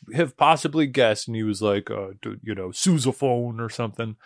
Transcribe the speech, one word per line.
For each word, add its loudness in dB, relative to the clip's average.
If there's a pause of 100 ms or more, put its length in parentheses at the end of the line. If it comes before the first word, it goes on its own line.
(140)
have 0
possibly 4
guessed." 2
And -4
he -2
was -2
like, 0
uh, -8 (100)
d-, -10
you -6
know, -8
"Sousaphone" 0
or -6
something. -6